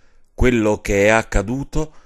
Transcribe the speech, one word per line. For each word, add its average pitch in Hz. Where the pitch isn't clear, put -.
Quello 110
che 101
è 104
accaduto 120